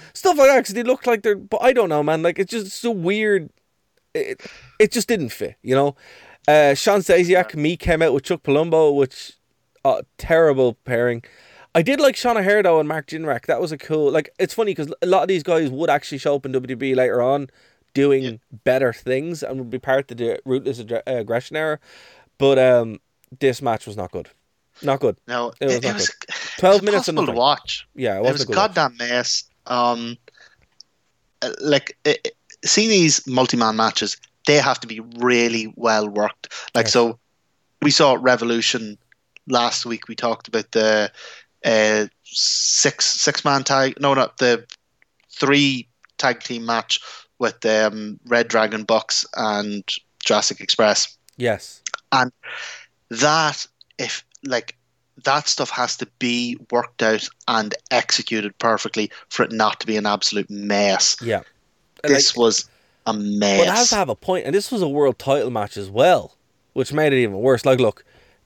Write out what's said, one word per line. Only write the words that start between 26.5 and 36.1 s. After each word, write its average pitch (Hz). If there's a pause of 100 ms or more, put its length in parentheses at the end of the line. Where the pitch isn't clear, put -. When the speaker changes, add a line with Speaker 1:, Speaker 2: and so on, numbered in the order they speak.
Speaker 1:
Twelve 185
Speaker 2:
it 196
was 196
Speaker 1:
minutes 202
and 160
Speaker 2:
impossible 156
to 127
Speaker 1:
nothing. 113
Speaker 2:
watch. -
Speaker 1:
Yeah, 120
it -
Speaker 2:
It -
Speaker 1:
wasn't 127
Speaker 2:
was 143
Speaker 1:
a 123
good 139
Speaker 2:
a 185
Speaker 1:
watch. 202
Speaker 2:
goddamn 135
mess. 120 (220)
Um, 120 (1200)
uh, 127
like, 143
it, 151
it, - (280)
seeing 208
these 175
multi-man 123
matches, - (300)
they 147
have 127
to 123
be 113 (160)
really 120
well 110
worked. 104 (200)